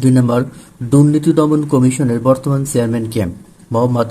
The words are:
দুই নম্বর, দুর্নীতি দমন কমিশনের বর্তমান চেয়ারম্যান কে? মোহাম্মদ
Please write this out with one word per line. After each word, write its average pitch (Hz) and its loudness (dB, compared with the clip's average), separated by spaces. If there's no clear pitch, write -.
দুই 131 4
নম্বর, 120 2
দুর্নীতি 147 4
দমন 151 2
কমিশনের 127 0
বর্তমান 135 0
চেয়ারম্যান 117 -2
কে? 110 -2
মোহাম্মদ 117 0